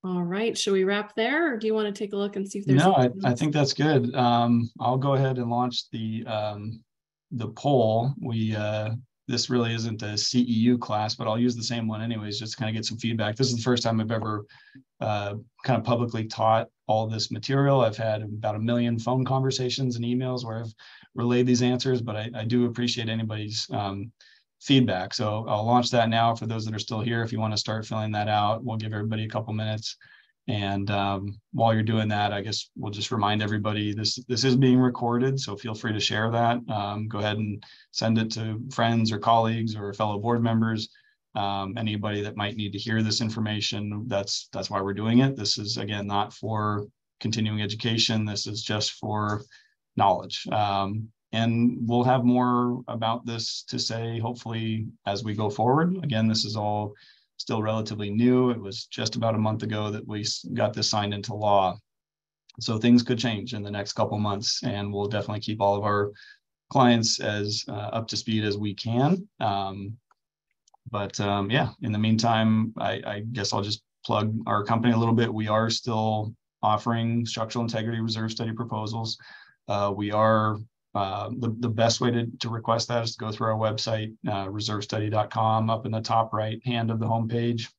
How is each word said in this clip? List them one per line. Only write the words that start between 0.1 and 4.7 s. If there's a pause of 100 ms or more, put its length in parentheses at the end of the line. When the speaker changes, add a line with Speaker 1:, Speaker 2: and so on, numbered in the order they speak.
Speaker 1:
right,
should
we
wrap
there,
or
do
you
wanna
take
a
look
and
see
if
there's
Speaker 2:
No,
I,
Speaker 1:
anything
Speaker 2:
I
Speaker 1:
else?
Speaker 2:
think
that's
good.
Um, (120)